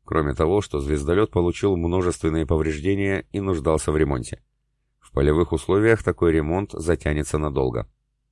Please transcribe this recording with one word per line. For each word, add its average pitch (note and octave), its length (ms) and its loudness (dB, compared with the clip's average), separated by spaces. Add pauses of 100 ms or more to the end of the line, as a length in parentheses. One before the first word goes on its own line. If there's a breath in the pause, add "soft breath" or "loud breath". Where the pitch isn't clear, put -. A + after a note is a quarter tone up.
кроме D2 300 0
того, E2+ 260 2
что - 180 -6
звездолёт D2 520 0
получил F2+ 460 0
множественные E2 680 0
повреждения E2 840 -2
и G2+ 80 -4
нуждался E2 500 0
в D2+ 60 0
ремонте. C#2 460 -2 (580)
В - 100 -20
полевых D2+ 420 2
условиях G#2 500 2
такой E2+ 300 2
ремонт D#2+ 400 0
затянется D#2 640 -2
надолго. C2+ 520 -2 (420)